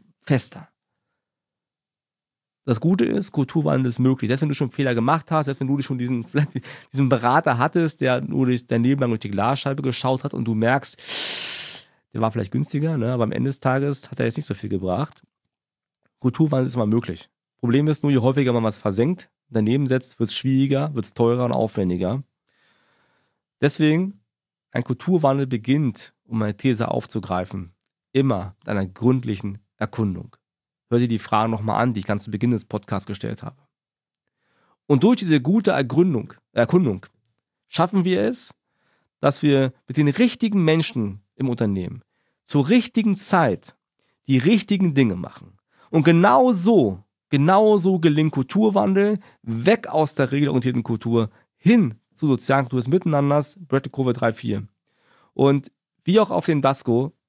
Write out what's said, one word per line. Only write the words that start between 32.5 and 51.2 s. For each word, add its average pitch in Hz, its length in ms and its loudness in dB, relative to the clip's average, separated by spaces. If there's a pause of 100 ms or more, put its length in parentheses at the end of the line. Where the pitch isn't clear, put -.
des 113 160 -2
Podcasts 101 400 -6
gestellt - 360 -10
habe. - 140 -14 (1300)
Und 139 180 4
durch 240 120 6
diese 156 240 2
gute 185 300 2
Ergründung, 139 640 0 (180)
Erkundung 117 540 2 (600)
schaffen 180 380 0
wir 185 160 0
es, 233 340 -4 (640)
dass - 240 0
wir 139 300 2 (160)
mit 123 80 -10
den 147 120 4
richtigen 208 560 2
Menschen 131 580 0 (120)
im 135 140 -4
Unternehmen 104 540 -2 (420)
zur 143 240 2
richtigen 220 480 2
Zeit 147 580 0 (520)
die 135 100 4
richtigen 185 560 2
Dinge 120 240 2
machen. - 400 -12 (320)
Und 160 140 2
genau 214 500 6
so, 170 500 2 (280)
genau 190 480 4
so 185 200 2
gelingt 156 340 2
Kulturwandel, 202 840 2 (220)
weg 117 480 0
aus 156 260 0
der 131 160 0
regelorientierten 127 520 0
Kultur 113 480 0 (260)